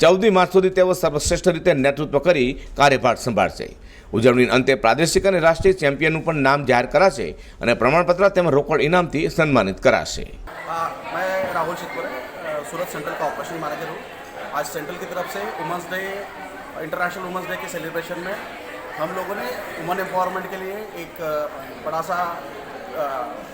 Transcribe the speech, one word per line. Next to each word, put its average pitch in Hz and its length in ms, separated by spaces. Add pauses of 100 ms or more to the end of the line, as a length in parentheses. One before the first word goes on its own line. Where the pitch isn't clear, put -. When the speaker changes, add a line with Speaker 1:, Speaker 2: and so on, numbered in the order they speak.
Speaker 1:
ચૌદમી 185 360
માર્ચ 180 180
સુધી 185 220
તેઓ 185 160
સર્વશ્રેષ્ઠ 165 600
રીતે 160 180 (140)
નેતૃત્વ 139 400
કરી 147 240 (280)
કાર્યભાર 127 400
સંભાળશે. 98 500 (480)
ઉજવણીના 120 420
અંતે 131 160 (100)
પ્રાદેશિક 160 460
અને 185 160
રાષ્ટ્રીય 175 360
ચેમ્પિયનનું 151 440
પણ 156 220
નામ 143 220
જાહેર 123 240
કરાશે 147 340 (340)
અને 117 200
પ્રમાણપત્ર 175 540
તેમજ 175 220
રોકડ 143 300
ઇનામથી 160 380 (120)
સન્માનિત 123 480
કરાશે. 92 400 (320)
Speaker 2:
हाँ, 165 560
मैं 185 400
राहुल 170 220
चितपुरे, 165 320
अ, 156 560
सूरत 170 240
सेंट्रल 160 260
का 156 120
ऑपरेशन - 280
मैनेजर 156 360
हूँ। 180 100 (520)
आज 147 140
सेंट्रल 160 320
की 185 80
तरफ 175 280
से 202 60
वुमेन्स 175 500
डे, 196 380 (500)
इंटरनेशनल 175 460
वुमेन्स 180 260
डे 185 60
के 180 120
सेलिब्रेशन 165 520
में 175 160 (640)
हम 156 100
लोगों 185 260
ने 220 100 (360)
वुमेन 185 260
एम्पावरमेंट 185 420
के 190 80
लिए 190 160
एक, 185 480
अ, 147 640
बड़ा 160 160
सा, 175 420 (520)
अ, 139 380 (200)